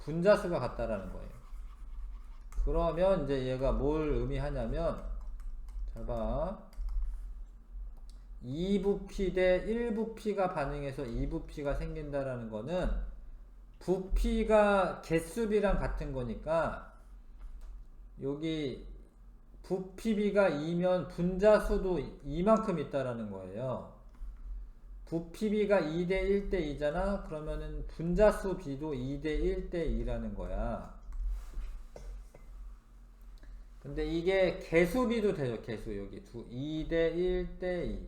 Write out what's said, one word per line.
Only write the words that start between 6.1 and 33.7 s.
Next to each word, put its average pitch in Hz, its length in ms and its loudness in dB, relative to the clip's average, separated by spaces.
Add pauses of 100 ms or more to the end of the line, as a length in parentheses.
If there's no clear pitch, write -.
이 175 400 2
부피 196 500 0
대 185 320 6
일 233 300 0
부피가 196 580 0
반응해서 143 540 -2
이 123 200 -2
부피가 147 460 -4
생긴다라는 139 760 -4
거는 139 360 -2 (920)
부피가 202 1200 4
개수비랑 196 800 2
같은 139 340 -2
거니까 131 720 -2 (1400)
여기 147 640 -4 (800)
부피비가 196 840 2
이면 170 580 2
분자수도 190 920 4 (260)
이만큼 180 540 4
있다라는 123 520 -2
거예요. 95 600 -6 (1120)
부피비가 202 760 2
이 160 260 0
대 185 160 2
일 196 280 2
대 190 100 2
이잖아? 160 640 0
그러면은 151 640 -6
분자수 185 680 4
비도 143 360 -6
이 139 280 -4
대 151 180 0
일 180 300 0
대 170 160 0
이라는 117 500 -2
거야. 98 640 -4 (2750)